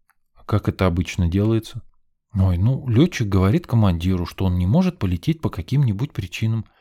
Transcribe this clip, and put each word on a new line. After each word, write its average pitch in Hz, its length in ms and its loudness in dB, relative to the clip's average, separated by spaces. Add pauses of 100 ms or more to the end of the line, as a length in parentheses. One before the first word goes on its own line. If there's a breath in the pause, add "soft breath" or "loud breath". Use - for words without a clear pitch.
(340)
А - 100 -20
как - 240 0
это - 180 0
обычно 87 420 0
делается?» 110 540 -2 (520)
«Ой, 92 240 2
ну, 123 280 0
лётчик 123 420 2
говорит 98 380 2
командиру, 92 600 0
что - 180 -6
он 90 140 0
не 87 80 0
может 175 320 2
полететь 98 420 -2
по - 80 -4
каким-нибудь 120 640 -2
причинам. 110 540 -6 (140 soft breath)